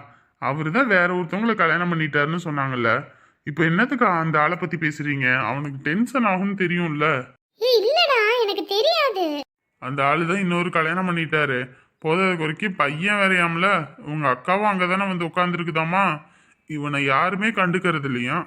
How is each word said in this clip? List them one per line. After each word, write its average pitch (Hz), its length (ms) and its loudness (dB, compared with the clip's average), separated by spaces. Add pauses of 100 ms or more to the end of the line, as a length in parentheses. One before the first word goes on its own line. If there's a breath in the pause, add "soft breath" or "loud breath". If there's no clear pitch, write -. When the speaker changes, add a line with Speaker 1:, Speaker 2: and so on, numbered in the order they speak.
(420 soft breath)
Speaker 1:
அவரு 151 300 -2
தான் 240 220 0
வேற 175 200 4
ஒருத்தவங்களை 180 420 -2
கல்யாணம் 175 360 2
பண்ணிட்டாருன்னு 156 540 0
சொன்னாங்கல்ல, 135 440 -2 (580 soft breath)
இப்ப 147 160 -2
என்னத்துக்கு 233 420 2
அந்த 160 340 2
ஆளை 156 180 2
பத்தி 170 200 -4
பேசுறீங்க? 147 500 -2 (180)
அவனுக்கு 139 380 -4
டென்ஷன் 233 480 0
ஆகும்னு 190 320 -2
தெரியும்ல. 165 420 0 (560)
Speaker 2:
ஏய், 480 180 4
இல்லடா, 554 400 2 (240)
எனக்கு 392 220 -2
தெரியாது. 453 600 0 (560)
Speaker 1:
அந்த 131 220 -4
ஆளு 151 240 4
தான் 196 180 0
இன்னொரு 175 240 0
கல்யாணம் 175 400 0
பண்ணிட்டாரு. 151 500 0 (420 soft breath)
போதாத 180 360 2
குறைக்கு 160 340 -4
பையன் 170 500 0
வேறையாம்ல, 180 460 2 (380)
உங்க 151 220 -2
அக்காவும் 190 440 2
அங்கதானே 185 360 0
வந்து 175 180 -2
உட்கார்ந்துருக்குதாமா. 175 800 0 (640 soft breath)
இவனை 147 360 -4
யாருமே 180 420 2
கண்டுக்கிறது 180 640 0
இல்லையா, 123 380 -2